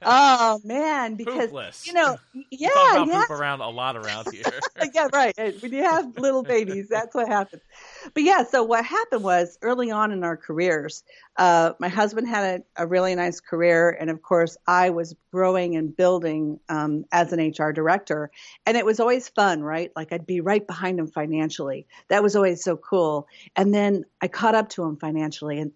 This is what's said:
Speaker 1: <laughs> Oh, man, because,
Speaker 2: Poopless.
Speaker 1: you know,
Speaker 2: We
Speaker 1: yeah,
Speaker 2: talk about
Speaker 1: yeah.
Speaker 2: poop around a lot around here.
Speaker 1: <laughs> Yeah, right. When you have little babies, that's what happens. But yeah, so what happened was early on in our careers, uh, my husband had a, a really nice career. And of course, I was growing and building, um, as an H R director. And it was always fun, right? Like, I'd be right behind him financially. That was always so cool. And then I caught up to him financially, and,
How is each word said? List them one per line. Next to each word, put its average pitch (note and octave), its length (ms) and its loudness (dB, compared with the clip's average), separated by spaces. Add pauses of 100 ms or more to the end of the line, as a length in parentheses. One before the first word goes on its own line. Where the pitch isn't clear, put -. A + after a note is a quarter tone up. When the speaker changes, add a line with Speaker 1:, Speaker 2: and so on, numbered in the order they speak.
Speaker 1:
<laughs> - 40 -18
Oh, A#3+ 600 6
man, C4 520 -2
because, A#3 340 -4
Speaker 2:
Poopless. B2 340 -12
Speaker 1:
you E4+ 80 -12
know, D#4 260 2 (160)
Speaker 2:
We C4 160 -16
Speaker 1:
yeah, C#4 200 -4
Speaker 2:
talk C#5 180 6
about F4 200 4
Speaker 1:
yeah. F#4 160 2
Speaker 2:
poop A4 60 -4
around C#3+ 300 -4
a A#2 80 -6
lot B2 280 -4
around G#2+ 320 -8
here. - 420 -6
Speaker 1:
<laughs> D4+ 240 -6
Yeah, D#4 180 2
right. C4 220 2 (260)
When A#3 120 -10
you C4+ 100 -2
have E4 340 0
little C4 280 0
babies, G3+ 440 -2
that's A3+ 260 -4
what A#3 120 0
happens. G3 360 -2 (520)
But D4+ 80 0
yeah, F4+ 220 4
so B3 180 2
what A3+ 220 0
happened D4 400 -4
was F3 360 0
early B3 300 -2
on G#3+ 220 0
in F#3 100 -4
our E3+ 140 -4
careers, D#3+ 640 -2 (340)
uh, E3 440 4
my F3 80 -4
husband G#3+ 400 -2
had G3 340 -2 (140)
a, E3+ 80 -4
a - 20 -6
really F3+ 300 2
nice F3 240 -4
career. E3+ 500 4
And D#3+ 180 -6
of D#3+ 140 -6
course, E3+ 340 2 (120)
I F3+ 220 4
was E3+ 260 -6 (160)
growing F#3 420 0
and D#3 220 -4
building, D#3+ 720 0
um, D3+ 420 -4
as F3 220 2
an E3+ 80 -2
H D#3 180 -2
R D3+ 140 0
director. D#3 580 -2 (360)
And A3+ 100 2
it A3 100 0
was A3 140 0
always B3 280 0
fun, F#3 340 0
right? D#3+ 340 -6
Like, D#3+ 160 -10
I'd E3+ 140 -8
be F3+ 140 -2
right G3+ 260 0
behind F3+ 340 -6
him D#3 80 -4
financially. D#3 800 -6 (200)
That G3+ 140 2
was G#3 140 2
always F#3 260 2
so E3+ 140 -2
cool. D#3 500 -2 (300)
And G3+ 180 2
then G3+ 300 0 (160)
I F#3+ 80 -4
caught A3 260 0
up A3 160 2
to F3+ 140 -8
him D3+ 120 -4
financially, D3+ 640 -6
and, D3+ 180 -6